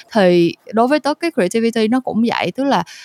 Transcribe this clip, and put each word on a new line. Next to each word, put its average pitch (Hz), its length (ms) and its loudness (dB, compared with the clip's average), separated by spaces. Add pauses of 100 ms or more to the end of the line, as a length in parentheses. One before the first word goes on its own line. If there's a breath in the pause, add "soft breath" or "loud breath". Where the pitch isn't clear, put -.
(140 loud breath)
Thì 175 420 4 (180)
đối 226 140 2
với 294 120 2
tớ 294 140 -2
cái 339 180 -4
creativity 226 560 -2
nó 247 120 0
cũng 226 280 -4
vậy, 170 280 -2
tức 262 80 -4
là 226 200 0 (220 loud breath)